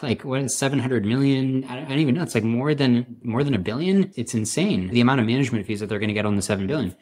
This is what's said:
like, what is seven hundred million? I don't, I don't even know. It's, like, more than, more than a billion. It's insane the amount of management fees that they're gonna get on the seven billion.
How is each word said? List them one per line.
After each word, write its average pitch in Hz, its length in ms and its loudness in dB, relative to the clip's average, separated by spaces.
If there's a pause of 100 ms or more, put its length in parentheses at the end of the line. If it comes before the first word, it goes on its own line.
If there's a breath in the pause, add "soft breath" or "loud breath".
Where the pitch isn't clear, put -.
like, 117 220 -2
what 135 180 -2
is 127 140 -2
seven 139 240 0
hundred 117 260 0
million? 131 600 2
I 127 100 -10
don't, 147 100 -10
I 135 40 -10
don't 135 100 0
even 139 160 4
know. 175 80 0
It's, - 120 -4
like, 107 80 2
more 123 300 0
than, 123 480 0
more 120 220 -2
than 143 100 0
a 101 60 0
billion. 180 560 0
It's - 180 -6
insane 110 540 0
the 117 140 2
amount 131 180 4
of 107 80 2
management 117 400 0
fees 104 140 -6
that 104 60 -4
they're 104 120 -2
gonna 107 140 0
get 104 120 0
on 104 100 0
the 98 60 0
seven 98 240 -2
billion. 113 360 -2